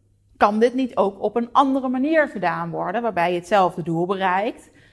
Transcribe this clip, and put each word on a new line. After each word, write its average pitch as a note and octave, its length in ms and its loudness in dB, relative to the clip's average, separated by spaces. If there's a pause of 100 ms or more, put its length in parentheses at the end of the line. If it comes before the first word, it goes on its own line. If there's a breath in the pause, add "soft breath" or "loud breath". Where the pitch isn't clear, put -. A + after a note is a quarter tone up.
(360)
Kan G#3+ 220 2
dit A#3+ 160 4
niet C4 220 -4
ook G3 240 0
op G#3+ 160 -2
een A#3 160 -2
andere C4+ 360 2
manier C#4+ 400 0
gedaan E3+ 420 -4
worden, F3 320 -4
waarbij F3+ 300 0
je F3 60 -2
hetzelfde F3 440 0
doel E3 240 -2
bereikt, F#3+ 640 -2 (220 soft breath)